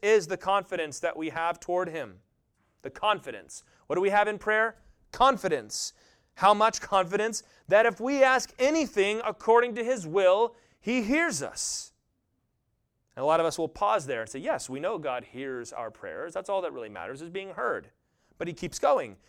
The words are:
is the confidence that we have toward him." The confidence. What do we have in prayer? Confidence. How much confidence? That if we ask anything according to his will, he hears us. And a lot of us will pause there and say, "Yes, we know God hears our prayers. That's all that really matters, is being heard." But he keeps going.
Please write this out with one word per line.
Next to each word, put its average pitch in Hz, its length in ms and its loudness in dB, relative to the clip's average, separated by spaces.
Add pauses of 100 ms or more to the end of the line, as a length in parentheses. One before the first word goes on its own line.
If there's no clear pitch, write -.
is 208 240 4
the 180 120 -4
confidence 185 640 -2
that 170 160 -2
we 160 140 -4
have 165 300 -4
toward 180 280 -2
him." 123 320 -10 (640)
The 139 80 -10
confidence. 135 760 -6 (220)
What 151 100 -4
do 180 60 0
we 196 80 2
have 208 180 4
in 214 120 -6
prayer? 214 380 0 (340)
Confidence. 180 840 0 (420)
How 208 200 6
much 214 260 2
confidence? 202 640 0 (240)
That 208 180 6
if 202 140 0
we 262 240 2
ask 262 340 2
anything 233 680 2
according 226 520 2
to 233 80 -4
his 226 240 -4
will, 196 480 4 (240)
he 240 240 0
hears 254 400 0
us. - 480 -8 (1200)
And 127 80 -6
a - 20 0
lot 160 140 4
of 165 60 2
us 156 120 -2
will 160 120 -2
pause 202 360 0
there 123 160 -4
and 110 80 -8
say, 135 100 -10
"Yes, 196 300 -6
we 131 100 -8
know 185 180 -4
God 127 260 -6
hears 127 480 -10
our 113 180 -10
prayers. 104 440 -12
That's 180 160 -10
all 196 120 0
that 156 120 -6
really 117 160 -10
matters, 104 320 -12
is 170 80 -14
being 190 220 -10
heard." 190 380 -4 (480)
But 175 100 -6
he 170 60 -8
keeps - 240 -8
going. 147 400 0 (120)